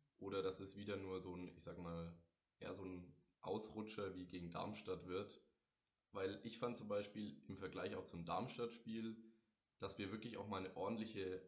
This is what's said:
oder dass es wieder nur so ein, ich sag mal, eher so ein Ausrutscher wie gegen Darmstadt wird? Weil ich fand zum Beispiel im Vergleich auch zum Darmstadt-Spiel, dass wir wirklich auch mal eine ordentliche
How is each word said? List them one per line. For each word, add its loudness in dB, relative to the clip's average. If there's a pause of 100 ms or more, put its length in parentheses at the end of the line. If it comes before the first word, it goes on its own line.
(180)
oder 2
dass 4
es -4
wieder 0
nur 0
so -2
ein, -4
ich -14
sag -4
mal, 0 (480)
eher -2
so -4
ein -4 (280)
Ausrutscher 0
wie -4
gegen -4
Darmstadt 0
wird? 0 (720)
Weil 4
ich -2
fand 2
zum -4
Beispiel 2
im -4
Vergleich 0
auch -2
zum -4
Darmstadt-Spiel, 2 (640)
dass -2
wir 2
wirklich -2
auch -2
mal 2
eine 0
ordentliche 2